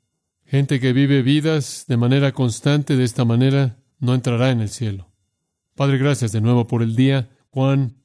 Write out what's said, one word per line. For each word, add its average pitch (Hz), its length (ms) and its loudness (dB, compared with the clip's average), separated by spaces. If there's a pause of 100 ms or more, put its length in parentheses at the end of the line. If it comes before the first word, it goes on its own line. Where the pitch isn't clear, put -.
(460)
Gente 139 340 -2
que 127 140 0
vive 135 300 2
vidas 147 640 -2
de 123 100 -2
manera 131 340 2
constante 143 640 -2
de 127 80 2
esta 123 220 -2
manera 131 540 0 (200)
no 123 140 0
entrará 127 380 0
en 117 100 0
el 104 80 -4
cielo. 101 420 -8 (640)
Padre, 139 220 0
gracias 135 340 -2
de 110 100 -2
nuevo 120 260 2
por 117 160 -2
el 113 120 -2
día. 131 340 2 (200)
Cuán 135 560 -2